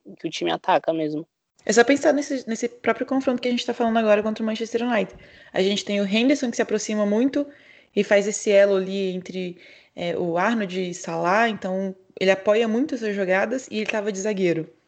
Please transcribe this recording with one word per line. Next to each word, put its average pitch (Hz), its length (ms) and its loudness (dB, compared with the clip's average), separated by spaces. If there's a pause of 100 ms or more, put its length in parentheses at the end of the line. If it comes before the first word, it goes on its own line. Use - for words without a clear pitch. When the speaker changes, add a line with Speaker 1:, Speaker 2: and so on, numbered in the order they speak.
(180)
Speaker 1:
que 170 100 -6
o - 20 -6
time 175 200 -4
ataca 165 440 0
mesmo. 156 340 -4 (380)
Speaker 2:
É 214 80 0
só 233 100 6
pensar 277 300 4
nesse, 277 340 -4
nesse 226 220 -4
próprio - 360 -2
confronto 262 360 0
que 254 60 -2
a 247 40 0
gente 240 140 -2
tá 240 80 -2
falando 226 240 2
agora 208 260 4
contra 220 180 -4
o 226 40 -2
Manchester 220 380 -2
United. 226 360 -2 (320)
A 180 100 0
gente 196 220 0
tem 202 160 -2
o 202 60 0
Henderson 240 440 2
que 233 60 -6
se 247 60 0
aproxima 214 440 -2
muito 269 400 0 (480)
e 208 80 2
faz 202 260 4
esse 214 220 -4
elo 202 280 6
ali 190 360 -2
entre, 180 440 -8 (360)
é, 175 240 -4
o 170 200 -2
Arnold 190 520 -2
e 175 40 -8
Salah, 175 560 0
então 190 440 -4 (240)
ele 185 140 2
apoia 208 340 2
muito 247 300 0
essas 220 180 -4
jogadas 202 560 0
e 214 80 -6
ele 214 80 -2
tava 214 260 -4
de 190 80 -6
zagueiro. 190 500 0 (180)